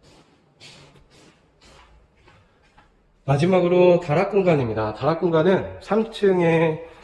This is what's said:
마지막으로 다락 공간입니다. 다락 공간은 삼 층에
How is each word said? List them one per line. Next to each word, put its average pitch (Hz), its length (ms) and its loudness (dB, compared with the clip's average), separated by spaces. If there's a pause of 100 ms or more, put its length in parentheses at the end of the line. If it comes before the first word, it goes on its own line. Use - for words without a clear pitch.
(3250)
마지막으로 175 760 2
다락 170 300 -2
공간입니다. 123 640 -2
다락 151 260 -4
공간은 170 600 0
삼 220 320 -4
층에 165 720 0 (180)